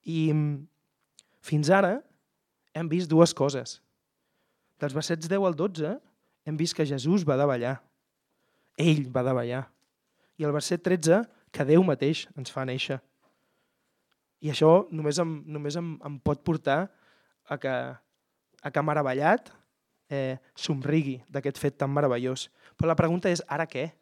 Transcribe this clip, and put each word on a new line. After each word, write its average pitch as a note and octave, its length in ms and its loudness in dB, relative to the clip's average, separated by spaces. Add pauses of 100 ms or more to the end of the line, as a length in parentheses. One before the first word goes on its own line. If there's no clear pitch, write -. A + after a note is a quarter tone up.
I, D#3+ 320 0
mm, D3 340 -2 (760)
fins D3+ 240 0
ara G3 300 4 (760)
hem D#3+ 160 -6
vist E3+ 200 -2
dues D#3+ 240 8
coses. C3+ 460 -4 (1000)
Dels C#3 160 -4
versets D#3+ 340 -4
deu G3 160 0
al E3+ 120 0
dotze E3+ 400 -4 (500)
hem D#3 100 -6
vist D#3+ 200 -2
que D3+ 100 0
Jesús D3 400 0
va C3+ 120 2
davallar. C3 400 0 (1000)
Ell D3+ 320 2
va B2+ 140 -2
davallar. B2+ 400 -2 (760)
I D3+ 80 -2
el C#3+ 80 -2
verset F3 300 -4
tretze, F3 360 4 (300)
que C3 140 -4
Déu D#3+ 180 8
mateix D3+ 440 0 (100)
ens C3 160 -12
fa C3+ 120 -6
néixer. C3 340 -6 (1500)
I D3 80 -4
això E3 400 6
només D3+ 260 -2
em, E3 120 -2 (180)
només D3 260 -8
em, E3+ 200 -6 (100)
em C#3+ 180 -10
pot D3 220 -2
portar D#3 380 0 (680)
a D3 100 -6
que, C3 140 -4 (880)
a C#3+ 100 -10
que D3 140 0
meravellat, D3+ 640 0 (640)
eh, C3 240 -4 (180)
somrigui C#3 640 -2 (100)
d'aquest C#3 320 -6
fet C#3+ 220 -4
tan C#3 100 -2
meravellós. C3 560 0 (300)
Però D#3+ 100 0
la E3 80 4
pregunta E3+ 380 2
és, D#3+ 160 -4
"Ara D3+ 180 -4
què? C#3+ 220 -8 (120)